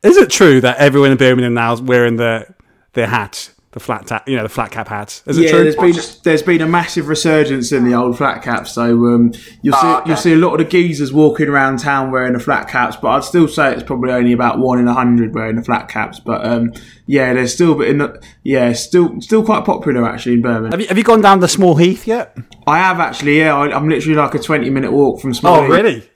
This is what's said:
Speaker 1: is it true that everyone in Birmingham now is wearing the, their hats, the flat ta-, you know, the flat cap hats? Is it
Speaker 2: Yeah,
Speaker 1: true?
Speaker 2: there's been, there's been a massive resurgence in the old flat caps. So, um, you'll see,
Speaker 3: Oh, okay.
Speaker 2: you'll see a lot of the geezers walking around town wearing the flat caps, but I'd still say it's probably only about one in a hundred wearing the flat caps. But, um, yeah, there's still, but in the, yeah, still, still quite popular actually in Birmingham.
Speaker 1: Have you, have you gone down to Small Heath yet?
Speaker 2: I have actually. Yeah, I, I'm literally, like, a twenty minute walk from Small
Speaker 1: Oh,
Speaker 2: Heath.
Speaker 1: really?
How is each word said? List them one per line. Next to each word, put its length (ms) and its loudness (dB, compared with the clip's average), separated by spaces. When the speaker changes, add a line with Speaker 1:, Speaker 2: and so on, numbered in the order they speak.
Speaker 1:
is 140 4
it 140 4
true 300 4
that 180 0
everyone 320 4
in 60 4
Birmingham 380 2
now 180 -2
is 100 -4
wearing 340 2
the, 300 -4
their 120 -2
hats, 440 -6
the 80 -16
flat 260 -10
ta-, 200 -8
you 100 -2
know, 60 -4
the 60 -6
flat 220 -8
cap 180 -10
hats? 380 -12
Is 120 -2
it 60 4
Speaker 2:
Yeah, 60 2
Speaker 1:
true? 140 4
Speaker 2:
there's 120 0
been, 480 0
there's 180 2
been 200 0
a 40 -2
massive 420 -2
resurgence 640 0
in 160 2
the 60 2
old 220 0
flat 260 -4
caps. 300 -8
So, 120 -4
um, 260 2
you'll 120 0
see, 120 2
Speaker 3:
Oh, 120 2
okay. 100 -6
Speaker 2:
you'll 80 0
see 160 2
a 40 6
lot 160 2
of 60 -2
the 60 0
geezers 480 -2
walking 360 2
around 320 0
town 300 -4
wearing 220 -2
the 80 -2
flat 280 -4
caps, 280 -4
but 120 -4
I'd 160 0
still 240 2
say 240 0
it's 100 -8
probably 300 -4
only 200 2
about 260 0
one 200 0
in 100 2
a 60 0
hundred 400 0
wearing 220 -4
the 60 -4
flat 260 -4
caps. 300 -8
But, 280 -6
um, 260 -2
yeah, 280 0
there's 200 -2
still, 200 2
but 140 -2
in 100 0
the, 240 -6
yeah, 300 0
still, 480 -2
still 240 0
quite 220 0
popular 420 -2
actually 260 -4
in 80 2
Birmingham. 300 -2
Speaker 1:
Have 80 -4
you, 80 -4
have 100 0
you 60 0
gone 160 4
down 200 4
to 80 2
Small 280 2
Heath 300 2
yet? 300 -6
Speaker 2:
I 120 0
have 220 0
actually. 380 0
Yeah, 160 2
I, 220 -2
I'm 120 -2
literally, 280 0
like, 180 0
a 40 -4
twenty 320 -2
minute 220 -2
walk 280 2
from 140 -6
Small 220 2
Speaker 1:
Oh, 60 4
Speaker 2:
Heath. 80 0
Speaker 1:
really? 460 0